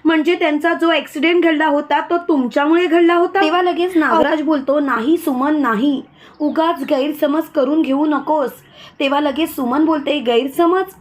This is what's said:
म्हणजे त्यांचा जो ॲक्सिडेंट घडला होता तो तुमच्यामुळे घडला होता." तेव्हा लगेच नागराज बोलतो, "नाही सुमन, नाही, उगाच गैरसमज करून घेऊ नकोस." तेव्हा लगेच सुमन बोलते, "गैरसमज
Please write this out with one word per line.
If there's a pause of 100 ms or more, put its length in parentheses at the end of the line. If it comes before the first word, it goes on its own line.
म्हणजे
त्यांचा
जो
ॲक्सिडेंट
घडला
होता
तो
तुमच्यामुळे
घडला
होता."
तेव्हा
लगेच
नागराज
बोलतो,
"नाही
सुमन,
नाही, (360)
उगाच
गैरसमज
करून
घेऊ
नकोस." (500)
तेव्हा
लगेच
सुमन
बोलते,
"गैरसमज (160)